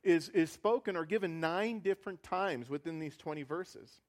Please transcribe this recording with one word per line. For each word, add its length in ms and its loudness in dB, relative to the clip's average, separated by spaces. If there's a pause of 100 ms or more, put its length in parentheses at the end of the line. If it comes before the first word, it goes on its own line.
is, 240 4
is 240 4
spoken 440 0
or 100 -2
given 340 0
nine 400 0
different 420 -4
times 460 -2
within 300 -6
these 180 -8
twenty 260 -6
verses. 480 -8 (180)